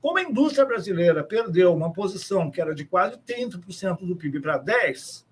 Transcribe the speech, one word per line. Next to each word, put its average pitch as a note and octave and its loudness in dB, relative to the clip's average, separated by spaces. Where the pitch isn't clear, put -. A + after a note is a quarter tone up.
Como F4 2
a F#4 0
indústria C#4 2
brasileira F3 2
perdeu F3+ 4
uma D#3+ -2
posição F#3+ -2
que F3 -6
era D#3 -2
de D3 -10
quase F#3 0
trinta A#3+ -8
por F#3 -16
cento F#3 -4
do F3 -4
pib D3+ -6
pra C#3+ -2
dez E3+ -2